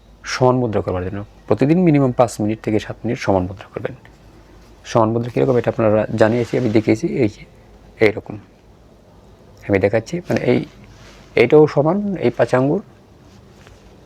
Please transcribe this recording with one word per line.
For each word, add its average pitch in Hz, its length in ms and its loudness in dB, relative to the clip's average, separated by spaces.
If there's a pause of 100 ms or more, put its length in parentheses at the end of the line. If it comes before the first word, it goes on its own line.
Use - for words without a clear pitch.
(240)
সমান 127 320 2
মুদ্রা 113 260 -2
করবার 92 280 -6
জন্য। 101 160 -10 (220)
প্রতিদিন 143 360 2
মিনিমাম 143 280 2
পাঁচ 123 300 0
মিনিট 107 200 -4
থেকে 107 180 -2
সাত - 160 -8 (100)
মিনিট 120 140 -4
সমান 95 240 2
মুদ্রা 95 300 -12
করবেন। - 220 -10 (920)
সমান 110 240 0
মুদ্রা 117 220 -4
কীরকম, 135 260 0
এটা 113 140 0
আপনারা 107 340 0 (100)
জানিয়েছি, 113 420 0
আমি 123 120 -2
দেখিয়েছি। 110 380 0
এই 165 200 -2
যে - 180 -14 (600)
এইরকম 101 320 -4 (1300)
আমি 98 100 4
দেখাচ্ছি, 110 400 -2
মানে - 220 -4
এই, - 240 0 (720)
এইটাও 151 320 6
সমান, 180 480 -2
এই 120 140 -2
পাঁচ 123 260 0
আঙ্গুল, 143 240 0 (1300)